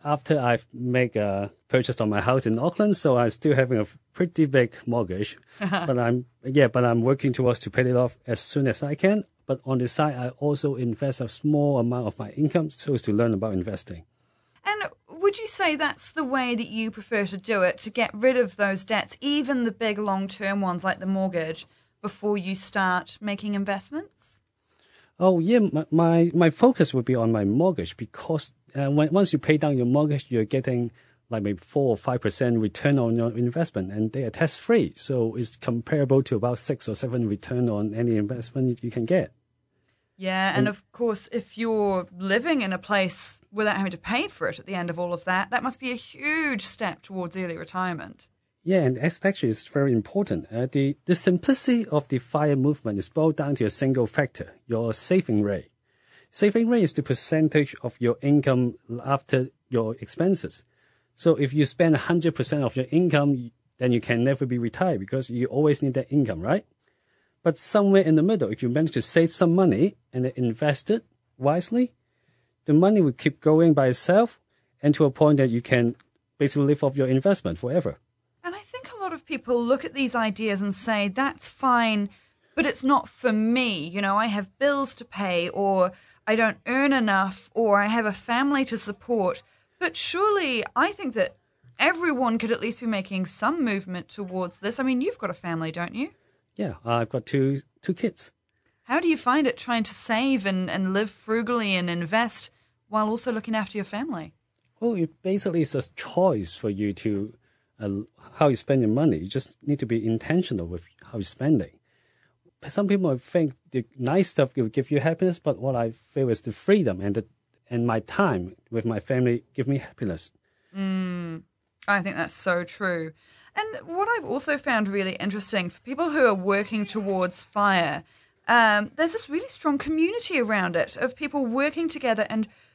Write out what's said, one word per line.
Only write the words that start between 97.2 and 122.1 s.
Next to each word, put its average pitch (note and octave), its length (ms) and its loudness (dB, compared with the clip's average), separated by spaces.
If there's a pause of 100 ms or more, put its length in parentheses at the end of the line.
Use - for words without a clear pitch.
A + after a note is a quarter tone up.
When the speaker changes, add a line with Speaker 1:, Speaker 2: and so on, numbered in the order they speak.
Speaker 1:
two, C#3 340 0 (220)
two F#3+ 100 -2
kids. - 380 -6 (520)
Speaker 2:
How C4+ 160 -2
do F4 80 0
you D#4+ 100 2
find C4+ 280 2
it - 100 0
trying A#3 280 -4
to - 100 -6
save A#3 540 -2
and, F#3 200 -2
and F#3 260 -2
live G#3 180 0
frugally A3 640 -2
and F3 160 0
invest F3 580 -2 (400)
while G#3+ 180 0
also A#3 240 -4
looking A3 240 -4
after G#3+ 220 -4
your G3 80 -4
family? G3+ 480 -8 (460)
Speaker 1:
Well, A#3 160 0
it E3 260 -2
basically F#3 400 0
is D3 140 -2
a C3 80 0 (100)
choice C#3+ 600 0
for - 160 -4
you G2+ 240 -2
to, G#2 400 -4 (460)
uh, G#2+ 100 -6 (460)
how D3 140 4
you A#2+ 80 2
spend C3+ 240 2
your A2 100 4
money. A#2 260 2
You E2+ 100 -6
just - 380 -6
need C#3+ 140 -2
to A#2+ 80 -6
be A2+ 180 -2
intentional A2+ 640 -2
with F2 160 -10 (220)
how - 120 -12
you're G2+ 60 -6
spending. C3 560 -2 (880)
Some G3+ 200 -2
people F#3+ 220 2
might B2+ 120 -2
think D#3+ 340 -2 (160)
the B2 140 -4 (120)
nice C#3+ 320 0
stuff - 260 0
will A#2+ 120 0
give C3 240 -2
you D3 80 2
happiness, E3 400 0
but C#3+ 180 -2
what B2+ 180 -2
I A#2 140 0
feel B2+ 400 -4
is A2+ 120 0
the A#2 100 -8
freedom B2 500 2
and G2+ 140 -2
the, A2 100 -2 (440)
and A#2+ 180 0
my A2+ 140 0
time G#2+ 560 -2 (120)
with A2+ 160 -4
my A2+ 140 -2
family B2 540 0
give B2+ 140 -4
me C#3 100 0
happiness. - 540 -8 (460)
Speaker 2:
Mm, F3+ 640 -6 (440)
I G3+ 140 2
think F#3+ 160 -6